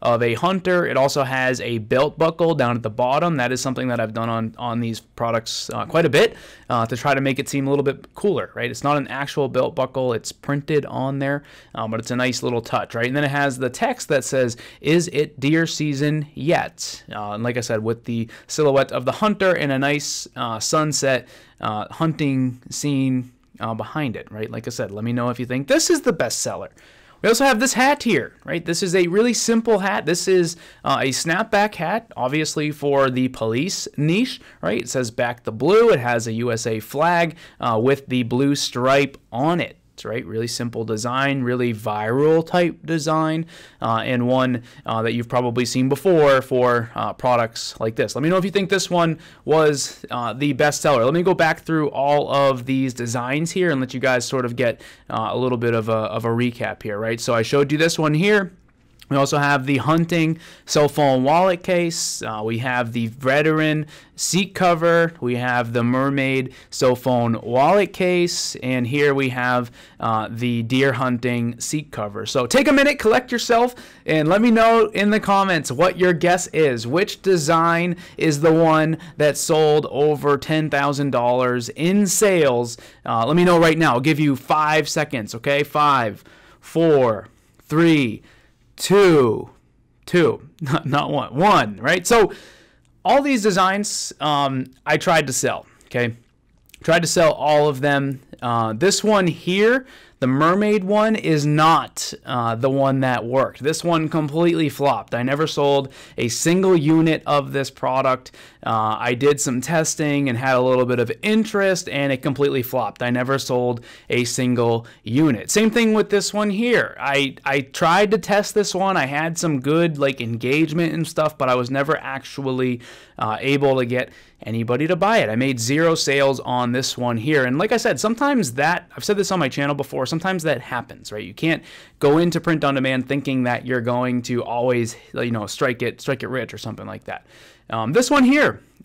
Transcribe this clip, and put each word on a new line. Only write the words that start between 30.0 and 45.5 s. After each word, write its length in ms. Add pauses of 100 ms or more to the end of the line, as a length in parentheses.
This 240
is, 260 (300)
uh, 160
a 80
snapback 640
hat, 400
obviously 560
for 380
the 180
police 680
niche, 420 (220)
right? 180
It 80
says 240
"Back 320
the 80
Blue." 380
It 100
has 260
a 60
U 220
S 120
A 140
flag, 560 (240)
uh, 240
with 240
the 160
blue 320
stripe 600 (120)
on 300
it, 160 (300)
right? 200
Really 220
simple 360
design, 600
really 300
viral 720
type 400
design, 600 (360)
uh, 240
and 220
one, 360 (220)
uh, 160
that 120
you've 160
probably 360